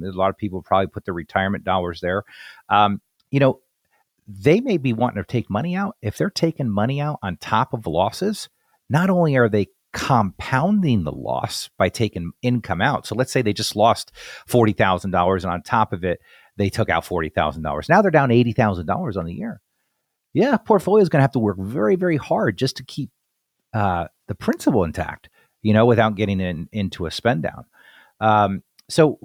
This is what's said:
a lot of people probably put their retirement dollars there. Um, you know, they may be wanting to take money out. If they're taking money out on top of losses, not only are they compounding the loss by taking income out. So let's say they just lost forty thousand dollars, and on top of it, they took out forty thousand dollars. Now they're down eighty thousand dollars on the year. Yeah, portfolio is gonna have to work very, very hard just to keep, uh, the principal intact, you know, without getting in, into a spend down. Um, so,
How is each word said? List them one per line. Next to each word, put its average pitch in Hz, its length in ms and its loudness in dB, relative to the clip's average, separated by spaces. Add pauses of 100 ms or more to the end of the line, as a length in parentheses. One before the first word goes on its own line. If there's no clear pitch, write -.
a 92 100 -10
lot 95 200 -2
of 95 60 -6
people 92 260 -8
probably 95 240 0
put - 200 -12
their 95 80 -4
retirement 95 500 -4
dollars 90 360 -4
there. 92 220 -2 (460)
Um, 101 320 2 (320)
you 135 80 2
know, 135 180 2 (680)
they 107 320 2
may 247 160 0
be 131 160 0
wanting 113 280 -2
to 92 60 -6
take - 240 -4
money 151 240 -2
out. 196 260 -6
If 104 160 -6
they're 185 140 -2
taking 156 400 -2
money 117 300 0
out 151 200 -6
on 92 180 -6
top 113 360 -2
of 110 140 -6
losses, 104 600 -2 (400)
not 170 220 2
only 170 260 2
are 120 120 6
they 101 180 2 (260)
compounding 131 1120 0
the 71 80 -6
loss - 640 -6
by 95 100 2
taking 90 440 -4 (100)
income 110 380 -2
out. 131 260 -2
So - 80 -8
let's 127 160 -2
say 131 120 0
they 107 100 0
just - 240 -6
lost 107 340 2 (360)
forty 113 260 4
thousand 95 400 0
dollars, 90 320 2
and 90 80 -4
on 87 100 -6
top 113 300 0
of 87 100 -6
it, 87 160 -2 (380)
they 101 120 0
took 98 220 -2
out 85 140 0
forty 85 240 -4
thousand 78 340 -2
dollars. 76 260 -6
Now 190 140 6
they're 196 80 0
down 139 220 4
eighty 120 180 4
thousand 101 360 0
dollars 110 300 -4
on 87 80 -4
the 85 80 -8
year. 202 280 -10 (720)
Yeah, 226 240 2
portfolio 202 440 2
is 185 80 4
gonna 139 140 2
have 135 100 4
to 131 60 -2
work 101 220 0
very, 160 340 0
very 175 220 0
hard 156 420 -2
just 135 200 -4
to 131 40 -14
keep, - 280 -10 (640)
uh, 92 360 -2 (180)
the - 80 -8
principal 190 480 0
intact, 76 460 -6 (340)
you 107 100 2
know, 110 140 6
without 110 300 4
getting 101 240 -2
in, 90 320 -4
into 95 340 -4
a 78 60 -6
spend 139 320 0
down. - 200 -10 (560)
Um, 104 440 2 (260)
so, 156 340 2